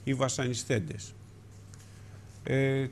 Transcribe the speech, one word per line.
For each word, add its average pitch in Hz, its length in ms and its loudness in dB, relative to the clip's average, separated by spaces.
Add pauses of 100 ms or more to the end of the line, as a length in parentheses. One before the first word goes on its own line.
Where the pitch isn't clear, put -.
οι 135 100 4
βασανιστέντες. 127 1000 2 (1300)
Ε, 135 480 4